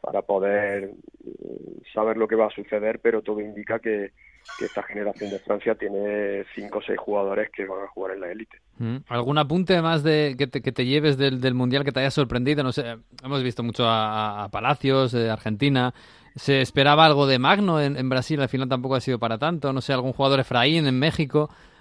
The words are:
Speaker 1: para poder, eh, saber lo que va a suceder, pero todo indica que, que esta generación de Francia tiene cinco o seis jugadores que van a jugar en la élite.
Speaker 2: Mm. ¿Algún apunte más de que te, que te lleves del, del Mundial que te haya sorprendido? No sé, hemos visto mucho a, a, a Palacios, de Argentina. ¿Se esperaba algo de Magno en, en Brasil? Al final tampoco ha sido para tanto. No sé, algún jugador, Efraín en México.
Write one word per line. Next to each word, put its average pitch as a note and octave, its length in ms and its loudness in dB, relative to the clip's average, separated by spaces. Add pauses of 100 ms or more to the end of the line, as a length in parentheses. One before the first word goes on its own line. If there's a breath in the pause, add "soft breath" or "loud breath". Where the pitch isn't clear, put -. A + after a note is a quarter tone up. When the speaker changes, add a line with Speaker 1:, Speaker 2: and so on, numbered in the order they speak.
Speaker 1:
para - 220 -4
poder, G2+ 600 0 (400)
eh, - 580 -14 (120)
saber A2 220 0
lo A2 120 0
que A2+ 80 0
va A2 100 4
a G#2 40 -2
suceder, G#2+ 500 -4
pero A2+ 220 0
todo G#2+ 180 -4
indica G#2+ 400 -8
que, G#2 320 -4 (460 soft breath)
que G#2+ 80 -6
esta - 180 -6
generación G#2 460 -8
de G2 100 -8
Francia G#2 340 -2
tiene G2+ 720 -4 (100)
cinco G#2 240 -8
o G2+ 40 -8
seis G#2 160 -6
jugadores G2+ 520 -2
que - 140 -8
van F#2+ 180 -10
a G2 60 -12
jugar F#2+ 260 -8
en G2 60 -12
la F#2 100 -10
élite. A2 280 -14 (200)
Speaker 2:
Mm. A#2 200 -6 (100)
¿Algún B2 300 0
apunte E3+ 440 2
más D#3+ 220 0
de D3+ 340 2
que C#3+ 80 0
te, B2+ 160 -6
que - 80 -2
te B2+ 140 -2
lleves C#3+ 340 2
del, C3+ 220 2
del B2+ 140 2
Mundial B2+ 280 2
que C#3+ 80 0
te C3+ 100 -2
haya C3+ 120 2
sorprendido? C3 500 2
No C3 80 0
sé, A#2 280 -4 (260)
hemos C3+ 180 -2
visto B2 220 -2
mucho A#2 200 0
a, G#2+ 580 0
a, - 20 -4
a G2 60 -10
Palacios, C3+ 600 2
de A#2 180 0
Argentina. B2 640 0 (440 loud breath)
¿Se C#3 240 2
esperaba C#3+ 460 6
algo C#3+ 200 6
de C3 140 4
Magno F3 400 4
en, C#3+ 160 0
en C3 120 -2
Brasil? C3 320 0
Al C3 100 0
final C3 180 -2
tampoco C3 260 -2
ha B2+ 60 2
sido B2 180 -2
para A2+ 200 -2
tanto. C#3+ 340 -2
No C3+ 80 -2
sé, C#3 140 -4
algún B2+ 180 -2
jugador, C#3 260 4
Efraín C3+ 480 2
en B2+ 120 2
México. D3+ 520 2 (300 soft breath)